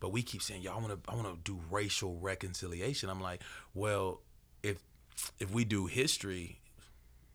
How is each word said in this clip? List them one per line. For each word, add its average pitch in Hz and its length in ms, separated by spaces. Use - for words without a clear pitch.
But 95 120
we 120 100
keep 104 180
saying, 92 220
"Yo, 92 100
I 104 80
wanna, 104 160
I 95 80
wanna 104 300
do 95 160
racial 98 480
reconciliation." 92 920
I'm 95 100
like, 90 220
Well, 98 480
if, 101 160
if 90 100
we 117 140
do 101 220
history, 92 760